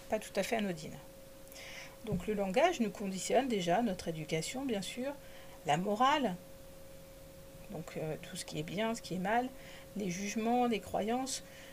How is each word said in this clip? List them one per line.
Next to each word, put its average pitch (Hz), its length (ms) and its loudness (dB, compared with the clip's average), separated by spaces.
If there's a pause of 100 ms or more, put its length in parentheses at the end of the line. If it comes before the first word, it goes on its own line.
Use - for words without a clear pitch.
pas 214 100 2
tout - 160 -10
à 196 80 4
fait 226 140 2
anodines. 175 400 -2 (1080)
Donc 202 220 -2
le 214 60 2
langage 202 460 6
nous 220 100 4
conditionne 196 580 2
déjà, 190 360 4
notre 190 240 0
éducation 160 580 -2
bien 220 160 0
sûr, 262 320 -4 (540)
la 147 100 6
morale, 214 580 4 (1400)
donc, - 260 -8
euh, 156 260 0
tout - 120 -10
ce 170 100 -6
qui - 140 -4
est 151 40 0
bien, 214 320 0
ce 226 60 -6
qui - 140 -4
est 185 40 0
mal, 233 300 4 (460)
les 196 140 0
jugements, 220 580 4
les 226 120 2
croyances, 226 640 0 (300)